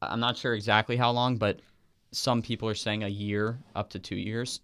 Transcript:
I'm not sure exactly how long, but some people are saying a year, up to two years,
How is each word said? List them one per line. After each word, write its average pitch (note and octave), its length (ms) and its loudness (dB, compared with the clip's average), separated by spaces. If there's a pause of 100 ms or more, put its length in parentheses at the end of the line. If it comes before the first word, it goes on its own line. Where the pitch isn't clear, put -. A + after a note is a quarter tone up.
I'm - 180 -2
not A#2+ 180 0
sure B2 160 0
exactly A2 440 4
how B2 140 4
long, B2 260 2
but G#2+ 220 2 (540)
some A#2+ 280 2
people A2 280 -4
are G#2+ 60 0
saying G#2+ 280 -2
a G2+ 40 -2
year, G#2 500 -2 (180)
up G#2 140 -4
to G2 100 -8
two - 180 -6
years, A2+ 460 -4